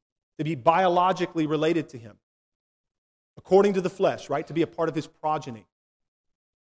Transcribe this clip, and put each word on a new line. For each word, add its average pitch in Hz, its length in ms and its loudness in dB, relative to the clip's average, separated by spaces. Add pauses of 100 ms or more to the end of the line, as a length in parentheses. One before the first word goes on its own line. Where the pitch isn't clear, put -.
(400)
to 156 40 -4
be 160 120 -4
biologically 175 880 2
related 156 440 0
to 123 100 -16
him, 110 180 -20 (1200)
according 202 360 4
to 190 80 -2
the 180 80 -2
flesh, 160 380 -2
right? 147 200 -4
To - 60 -14
be 165 100 0
a 143 40 -4
part 165 220 -4
of 160 60 -4
his 156 100 -6
progeny. 143 640 -8 (1080)